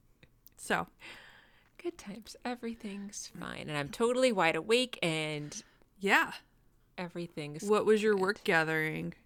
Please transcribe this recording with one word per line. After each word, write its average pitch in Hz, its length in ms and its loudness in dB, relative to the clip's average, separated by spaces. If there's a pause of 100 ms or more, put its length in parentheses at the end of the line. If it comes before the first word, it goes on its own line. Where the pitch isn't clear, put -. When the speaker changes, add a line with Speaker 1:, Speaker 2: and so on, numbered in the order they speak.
(580)
Speaker 1:
So. - 300 -2 (920)
Speaker 2:
Good 349 180 -8
times. 214 440 -14
Everything's 226 840 -10 (100)
fine. - 300 -10
And 151 80 -4
I'm 143 120 -2
totally 247 420 2
wide 165 240 4
awake 226 480 2
and 156 520 -2 (440)
Speaker 1:
Yeah. 214 320 4 (640)
Speaker 2:
everything's 170 680 -8
Speaker 1:
What 208 220 4
was 214 160 6
your 214 140 4
Speaker 2:
good. 190 60 2
Speaker 1:
work 196 220 0
gathering? 160 720 0 (120)